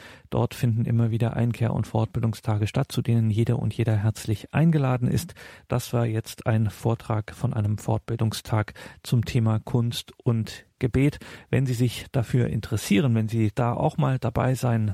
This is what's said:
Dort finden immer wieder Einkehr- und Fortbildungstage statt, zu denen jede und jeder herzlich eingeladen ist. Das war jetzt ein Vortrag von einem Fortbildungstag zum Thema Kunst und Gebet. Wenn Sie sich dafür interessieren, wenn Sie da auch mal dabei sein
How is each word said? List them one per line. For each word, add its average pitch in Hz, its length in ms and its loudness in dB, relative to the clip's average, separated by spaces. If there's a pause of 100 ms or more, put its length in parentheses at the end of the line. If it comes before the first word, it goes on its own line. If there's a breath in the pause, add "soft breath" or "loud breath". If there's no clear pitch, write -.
(280 loud breath)
Dort 120 240 0
finden 117 320 0
immer 117 260 2
wieder 113 240 0
Einkehr- 117 380 0
und - 140 0
Fortbildungstage 110 800 -2
statt, - 260 -2
zu 123 80 -2
denen 113 300 2
jede 113 260 2
und 110 160 -2
jeder 110 240 0
herzlich 107 560 -2
eingeladen 139 560 2
ist. - 260 -2 (320 loud breath)
Das - 280 -4
war 117 100 2
jetzt 110 420 -4
ein 110 220 4
Vortrag 113 680 -2
von 123 200 -4
einem 104 240 0
Fortbildungstag 110 960 -2 (280 loud breath)
zum 120 220 2
Thema 113 360 2
Kunst - 520 -2 (100)
und 113 440 -2 (120)
Gebet. 135 420 0 (280 loud breath)
Wenn 135 160 2
Sie 127 80 0
sich 120 400 -2
dafür 123 360 2
interessieren, 135 640 2
wenn 110 140 2
Sie 110 260 2
da 120 180 0
auch 147 240 0
mal 135 220 2
dabei 127 360 0
sein 113 400 0